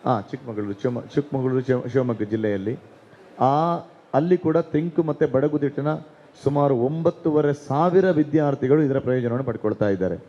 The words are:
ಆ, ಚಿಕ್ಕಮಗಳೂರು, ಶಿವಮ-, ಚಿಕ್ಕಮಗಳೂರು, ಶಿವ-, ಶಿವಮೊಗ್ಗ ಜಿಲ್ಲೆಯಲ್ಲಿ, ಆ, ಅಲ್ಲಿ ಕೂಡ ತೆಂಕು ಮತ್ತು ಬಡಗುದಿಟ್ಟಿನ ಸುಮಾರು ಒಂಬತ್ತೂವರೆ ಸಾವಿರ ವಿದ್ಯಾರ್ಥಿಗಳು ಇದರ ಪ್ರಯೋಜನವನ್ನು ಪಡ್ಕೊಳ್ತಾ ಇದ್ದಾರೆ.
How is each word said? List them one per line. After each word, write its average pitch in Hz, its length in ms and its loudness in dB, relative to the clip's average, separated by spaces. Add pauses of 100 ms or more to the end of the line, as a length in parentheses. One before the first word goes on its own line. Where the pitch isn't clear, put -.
ಆ, 120 160 0
ಚಿಕ್ಕಮಗಳೂರು, 104 520 -8
ಶಿವಮ-, 123 420 -6
ಚಿಕ್ಕಮಗಳೂರು, 131 460 -2
ಶಿವ-, 127 320 -2
ಶಿವಮೊಗ್ಗ 123 300 0
ಜಿಲ್ಲೆಯಲ್ಲಿ, 107 540 -2 (640)
ಆ, 151 360 2 (380)
ಅಲ್ಲಿ 170 220 4
ಕೂಡ 160 200 0
ತೆಂಕು 165 460 0
ಮತ್ತು 151 260 0
ಬಡಗುದಿಟ್ಟಿನ 143 680 0 (480)
ಸುಮಾರು 143 340 2
ಒಂಬತ್ತೂವರೆ 151 760 0
ಸಾವಿರ 175 580 2
ವಿದ್ಯಾರ್ಥಿಗಳು 147 720 2
ಇದರ 135 160 2
ಪ್ರಯೋಜನವನ್ನು 123 460 -2
ಪಡ್ಕೊಳ್ತಾ 107 440 0
ಇದ್ದಾರೆ. 92 280 0 (120)